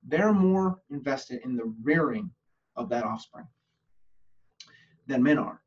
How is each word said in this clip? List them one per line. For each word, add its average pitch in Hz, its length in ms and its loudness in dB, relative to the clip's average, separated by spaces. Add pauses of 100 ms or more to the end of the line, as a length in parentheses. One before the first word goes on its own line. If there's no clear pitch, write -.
they're 190 260 2
more 190 460 2 (100)
invested 131 540 -6
in 127 140 -4
the 113 160 -4 (100)
rearing 139 480 0 (460)
of - 120 -8
that 120 140 -2
offspring 120 440 -8 (1600)
than 127 160 2
men 147 140 6
are. - 300 -6